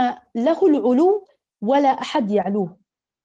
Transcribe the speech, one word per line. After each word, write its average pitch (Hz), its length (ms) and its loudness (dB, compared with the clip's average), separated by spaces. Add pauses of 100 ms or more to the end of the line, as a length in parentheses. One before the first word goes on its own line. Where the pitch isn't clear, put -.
(340)
له 320 320 0
العلو 294 600 2 (340)
ولا 269 280 0
أحد 262 420 -2
يعلوه، 202 480 -2 (460)